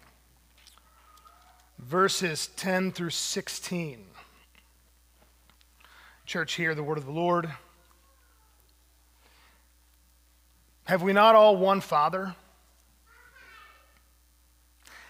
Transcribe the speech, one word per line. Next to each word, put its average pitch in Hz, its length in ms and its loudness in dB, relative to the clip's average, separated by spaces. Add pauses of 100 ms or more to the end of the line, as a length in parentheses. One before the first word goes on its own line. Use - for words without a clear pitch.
(1800)
verses 165 760 -2
ten 185 360 -4
through 175 180 -8
sixteen. 156 960 -10 (2250)
Church, 165 260 -6
hear 160 220 -2
the 151 80 -6
word 151 160 -6
of 135 60 -12
the 135 60 -14
Lord. 170 380 0 (3250)
Have 180 160 0
we 190 100 0
not 214 220 6
all 214 240 8
one 190 240 2
Father? 175 540 -2 (2750)